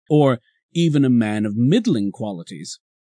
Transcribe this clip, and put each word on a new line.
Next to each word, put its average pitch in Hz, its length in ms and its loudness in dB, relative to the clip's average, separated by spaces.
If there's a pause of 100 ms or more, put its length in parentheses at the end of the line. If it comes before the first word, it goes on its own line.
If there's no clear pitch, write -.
or 139 300 2 (340)
even 151 320 2
a 131 40 2
man 107 360 0
of 104 100 -6
middling 120 560 0
qualities. 87 680 -12 (400)